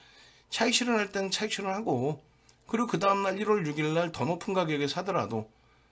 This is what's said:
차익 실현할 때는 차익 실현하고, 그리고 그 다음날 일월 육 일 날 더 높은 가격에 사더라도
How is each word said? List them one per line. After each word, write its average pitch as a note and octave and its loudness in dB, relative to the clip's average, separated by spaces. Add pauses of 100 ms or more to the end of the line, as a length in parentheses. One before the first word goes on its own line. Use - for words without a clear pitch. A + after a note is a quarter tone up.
(480)
차익 A#3 0
실현할 A3+ 2
때는 G3 -2
차익 G#3+ -2
실현하고, F3 -2 (440)
그리고 A#3 0
그 F3 0
다음날 G3 2
일월 G#3 2
육 D3 -4
일 D#3 2
날 E3+ 2
더 C3+ -2
높은 E3+ -2
가격에 D#3 2
사더라도 C#3 -2 (420)